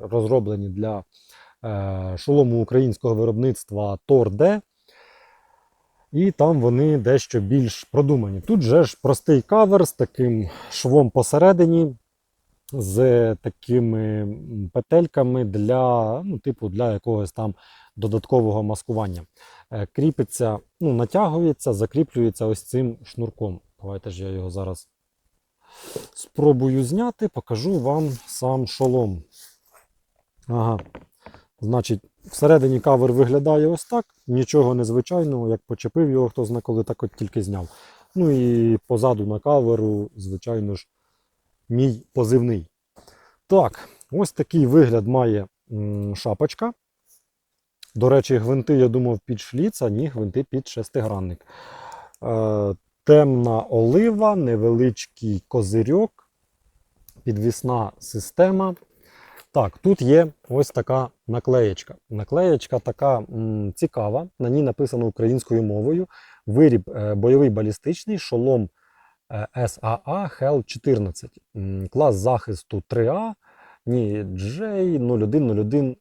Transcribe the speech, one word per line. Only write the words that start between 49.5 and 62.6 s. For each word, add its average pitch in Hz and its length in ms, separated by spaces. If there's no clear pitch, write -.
а 117 80
ні, 120 180
гвинти 117 360
під 135 240
шестигранник. 104 800
Е, 107 500
темна 127 560
олива, 202 760
невеличкий 117 1120
козирьок, 113 840
підвісна 113 760
система. 185 760
Так, 110 260
тут 190 240
є 156 260
ось 135 200
така 127 400
наклеєчка. 117 680
Наклеєчка 135 720